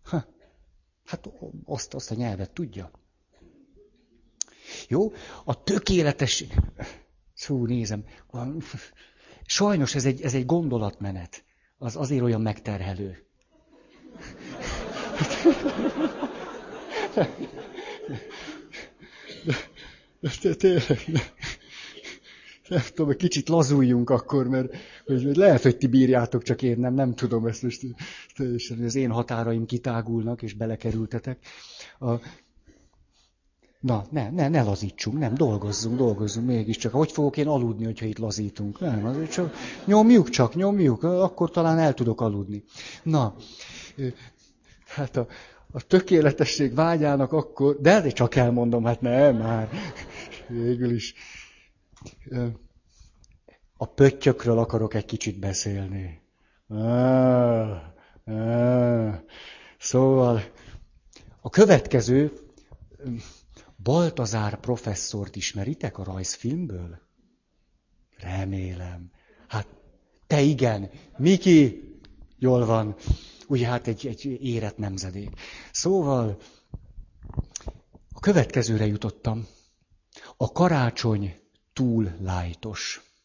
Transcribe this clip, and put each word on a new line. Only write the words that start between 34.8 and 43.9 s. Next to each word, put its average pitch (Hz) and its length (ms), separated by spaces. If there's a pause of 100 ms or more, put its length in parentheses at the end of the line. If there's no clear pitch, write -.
nem, 120 140
dolgozzunk, 110 640
dolgozzunk 113 500
mégiscsak. 113 460
Hogy 151 180
fogok 143 260
én 147 100
aludni, 113 380
hogyha 113 200
itt 107 120
lazítunk? 104 600
Nem, 117 260
azért 135 260
csak 175 240 (300)
nyomjuk 214 440
csak, - 260
nyomjuk, 185 480
akkor 180 480
talán 165 280
el 156 140
tudok 113 280
aludni. 104 420 (400)
Na, 139 320 (600)